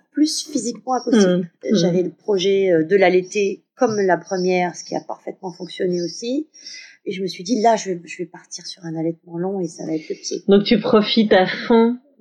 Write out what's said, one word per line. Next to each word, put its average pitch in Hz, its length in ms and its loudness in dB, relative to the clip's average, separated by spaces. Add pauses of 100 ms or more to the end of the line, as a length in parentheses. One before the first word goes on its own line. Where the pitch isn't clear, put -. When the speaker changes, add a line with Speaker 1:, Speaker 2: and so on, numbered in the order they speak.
(120)
Speaker 1:
plus 302 400 0
physiquement 254 440 -6
impossible. 185 540 2 (140)
Speaker 2:
Hmm. - 80 -6
Hmm. - 40 4
Speaker 1:
J'avais 175 280 2
le 170 80 -4
projet, 196 600 0
euh, 160 120 4
de 165 140 0
l'allaiter 185 640 2 (140)
comme 226 220 2
la 185 180 2
première, 180 580 -2
ce - 80 -16
qui - 120 -10
a - 60 -2
parfaitement - 520 -12
fonctionné 180 480 -4
aussi. 240 460 -6 (580)
Et 208 60 -8
je 185 100 -6
me 190 60 -4
suis 180 160 -10
dit, 214 180 -2
là, 226 140 4
je 190 160 -4
vais, 175 120 -6
je - 140 -16
vais 180 120 -6
partir - 380 -20
sur - 160 -18
un 160 120 -8
allaitement 165 420 -6
long 190 240 -4
et 170 60 -4
ça 160 180 -10
va 156 100 -4
être 156 140 -8
le - 60 -6
pied. - 320 -10
Speaker 2:
Donc, 202 180 6
tu 220 140 2
profites 214 540 2
à 185 140 6
fond 233 500 2 (240)